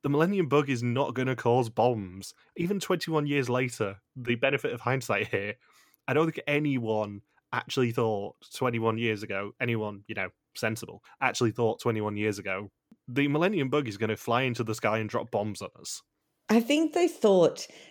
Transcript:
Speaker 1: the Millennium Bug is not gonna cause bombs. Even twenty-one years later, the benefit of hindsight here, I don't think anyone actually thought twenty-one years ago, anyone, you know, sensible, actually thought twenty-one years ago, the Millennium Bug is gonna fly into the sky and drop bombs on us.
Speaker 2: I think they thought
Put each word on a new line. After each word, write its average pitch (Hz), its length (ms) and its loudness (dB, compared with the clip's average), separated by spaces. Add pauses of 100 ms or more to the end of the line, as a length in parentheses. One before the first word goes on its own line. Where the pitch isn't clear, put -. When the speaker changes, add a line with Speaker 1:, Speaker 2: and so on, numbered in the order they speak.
Speaker 1:
the 143 80 -2
Millennium 170 380 2
Bug 139 220 2
is 123 120 0
not 120 320 0
gonna 127 220 -2
cause 120 340 2
bombs. 104 640 0 (240)
Even 185 220 -2
twenty-one 160 480 0
years 143 220 2
later, 120 480 -2 (180)
the 120 200 0
benefit 135 380 0
of 127 80 -8
hindsight 120 460 0
here, 101 260 -4 (540)
I 131 60 -2
don't 151 120 4
think 160 220 -4
anyone 113 720 0 (320)
actually 123 380 0
thought 110 440 -2 (200)
twenty-one 113 420 0
years 110 260 -2
ago, 101 280 -6 (100)
anyone, 107 460 -2
you 110 80 -10
know, 95 140 -4 (260)
sensible, - 480 -4 (180)
actually 123 300 2
thought 113 280 0
twenty-one 107 380 -2
years 104 220 0
ago, 98 320 -6 (360)
the 139 200 0
Millennium 151 420 2
Bug 147 180 0
is 101 100 -10
gonna 107 200 -2
fly 120 240 0
into 123 220 -2
the 110 120 -2
sky 107 220 0
and 107 120 -2
drop - 220 -4
bombs 104 300 -4
on 101 80 -10 (100)
us. - 220 -12 (460)
Speaker 2:
I 220 120 6
think 302 340 2
they 359 140 4
thought 190 580 4 (240)